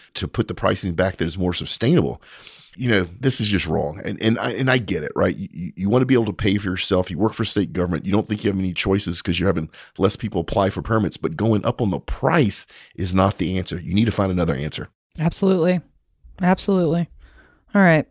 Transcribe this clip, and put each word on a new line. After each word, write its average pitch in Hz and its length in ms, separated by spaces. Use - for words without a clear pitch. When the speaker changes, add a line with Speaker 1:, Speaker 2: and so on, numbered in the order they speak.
Speaker 1:
to - 120
put - 220
the - 60
pricing 98 400
back 92 240
that - 80
is 82 120
more 90 160
sustainable. 110 680
You 123 140
know, 95 160
this 135 220
is 107 80
just 90 180
wrong. 78 380
And, - 160
and 113 180
I, 117 120
and 127 200
I 131 60
get 90 260
it, 69 140
right? 92 180
You, - 160
you, 87 240
you 95 140
wanna 127 160
be 131 80
able 117 140
to 92 60
pay 101 240
for 98 120
yourself. 92 420
You 80 60
work 107 160
for 117 100
state 92 300
government. 87 320
You 95 80
don't 104 120
think 107 200
you 113 40
have 98 80
any 95 160
choices 95 480
'cause 85 160
you're 87 120
having 82 200
less 95 180
people - 240
apply 95 300
for 90 120
permits, 107 360
but - 180
going 107 300
up - 160
on 110 80
the 90 100
price 143 640
is 90 180
not 95 240
the 92 200
answer. 92 200
You 82 160
need 107 120
to 110 60
find 98 200
another 85 240
answer. 71 320
Speaker 2:
Absolutely. 180 640
Absolutely. 180 680
All 202 60
right. 165 300